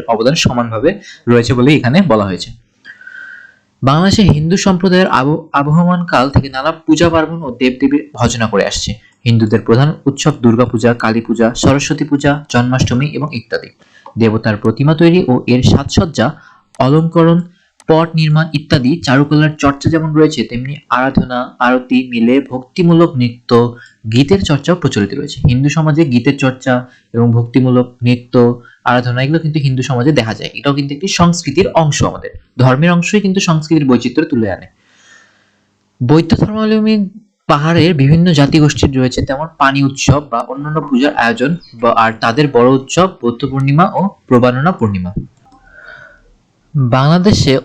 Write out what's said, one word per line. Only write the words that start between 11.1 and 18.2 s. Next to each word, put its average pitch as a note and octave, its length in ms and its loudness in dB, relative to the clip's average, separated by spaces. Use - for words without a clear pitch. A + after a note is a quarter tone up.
সরস্বতী C#3+ 520 -2
পূজা, C#3+ 440 -2
জন্মাষ্টমী B2 560 0
এবং D3+ 280 -6
ইত্যাদি। - 340 -8
দেবতার A2 400 0
প্রতিমা C3+ 380 0
তৈরি E3+ 320 4
ও B2+ 200 0
এর B2 160 2
সাজসজ্জা, C#3 720 0
অলঙ্করণ, E3 640 2
পট D#3+ 280 2
নির্মাণ D#3+ 380 2